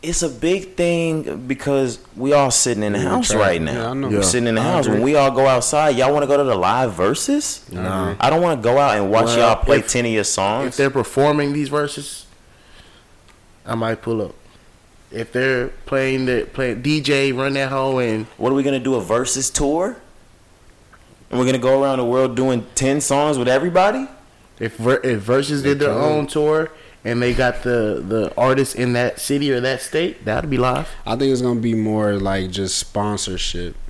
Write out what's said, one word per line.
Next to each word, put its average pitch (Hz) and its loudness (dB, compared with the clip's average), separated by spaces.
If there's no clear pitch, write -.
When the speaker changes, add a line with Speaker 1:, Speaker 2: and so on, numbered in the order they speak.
Speaker 1:
it's 165 -4
a 165 0
big 170 -2
thing 165 -2
because 135 -2
we 135 0
all 139 4
sitting 117 0
in 104 0
the 101 0
Speaker 2:
Yeah, 95 0
Speaker 1:
house - 0
Speaker 2:
try 110 2
Speaker 1:
right 87 2
now. 76 -2
Speaker 2:
Yeah, 113 -4
I 127 -6
know. 139 -4
Speaker 1:
We're 104 0
Speaker 3:
Yeah. 101 2
Speaker 1:
sitting 120 2
in 113 2
the 110 2
Speaker 2:
I 117 0
Speaker 1:
house. 165 2
Speaker 2:
agree. - 2
Speaker 1:
When 110 2
we 139 2
all 139 4
go 135 2
outside, 135 2
y'all 127 2
wanna 143 2
go 143 4
to 143 4
the 127 2
live 104 2
Versus? 131 -2
Speaker 2:
I - -14
Speaker 3:
Nah. 92 -4
Speaker 2:
agree. 98 -4
Speaker 1:
I 120 4
don't 160 4
wanna 160 0
go 120 2
out 135 4
and 98 0
watch 113 4
Speaker 3:
Well, 117 2
Speaker 1:
y'all 117 4
play 113 6
Speaker 3:
if, - -4
Speaker 1:
ten 120 0
of 113 0
your 107 2
songs. 107 0
Speaker 3:
if 123 -8
they're 139 2
performing 143 2
these 147 -2
Versus, 147 -6
I 117 -6
might 113 -4
pull 113 -2
up. 95 -8
If 113 -10
they're 127 0
playing 135 0
the, 123 0
play, 127 -2
D 147 0
J 139 2
run 135 -2
that 135 -2
hoe 135 0
and 110 -2
Speaker 1:
What 131 0
are - 2
we 139 2
gonna 139 0
do, 127 0
a 113 0
Versus 123 -2
tour? 170 -2
And 123 -4
we're 127 2
gonna 131 2
go 131 2
around 135 0
the 123 0
world 127 2
doing 127 0
ten 139 0
songs 143 0
with 123 0
everybody? 185 2
Speaker 3:
If 113 -6
Ver-, 123 2
if 120 0
Versus 139 0
did 143 2
their 147 2
Speaker 2:
They - 0
could. 135 0
Speaker 3:
own 151 0
tour 156 0
and 117 -2
they 123 2
got 123 0
the, 107 0
the 107 -2
artists 131 2
in 123 -2
that 120 -2
city 143 0
or 123 0
that 131 -2
state, - -4
that'd 110 -4
be 131 0
live. 127 0
Speaker 2:
I 110 -2
think 135 2
it's 123 0
gonna 123 0
be 113 0
more 107 0
like 98 -2
just 95 -4
sponsorship 98 -4